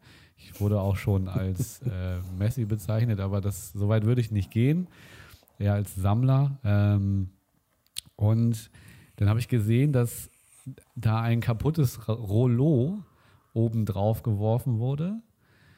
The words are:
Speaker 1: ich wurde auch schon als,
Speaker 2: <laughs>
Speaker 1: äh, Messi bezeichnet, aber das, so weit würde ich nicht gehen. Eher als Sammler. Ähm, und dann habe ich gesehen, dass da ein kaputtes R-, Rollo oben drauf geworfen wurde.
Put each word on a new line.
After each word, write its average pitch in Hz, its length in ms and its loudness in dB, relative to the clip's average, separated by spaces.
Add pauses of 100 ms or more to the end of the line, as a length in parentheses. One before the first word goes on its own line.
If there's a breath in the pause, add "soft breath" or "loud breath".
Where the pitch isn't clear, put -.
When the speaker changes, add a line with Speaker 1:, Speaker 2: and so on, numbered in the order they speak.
(380 soft breath)
Speaker 1:
ich - 240 -18
wurde 104 180 2
auch 95 160 0
schon 95 320 0
als, 92 540 -4
Speaker 2:
<laughs> - 20 -20
Speaker 1:
äh, 92 360 -6 (200)
Messi 113 260 0
bezeichnet, 110 540 -2
aber 98 220 -2
das, 98 320 -6
so 101 160 -2
weit 107 160 2
würde 123 160 2
ich 110 100 -4
nicht 101 200 -2
gehen. 151 360 2 (720 loud breath)
Eher 101 140 2
als 101 220 -2
Sammler. 131 680 2
Ähm, 101 680 2 (840)
und 113 560 0 (460 loud breath)
dann 101 120 2
habe 110 100 2
ich 120 100 -6
gesehen, 120 420 2
dass 120 380 -2 (640)
da 110 260 0
ein 117 200 0
kaputtes 131 560 0 (100)
R-, 110 60 0
Rollo 123 880 2 (500 soft breath)
oben 113 320 0
drauf 104 380 -2
geworfen 110 560 0
wurde. 151 400 -4 (580 soft breath)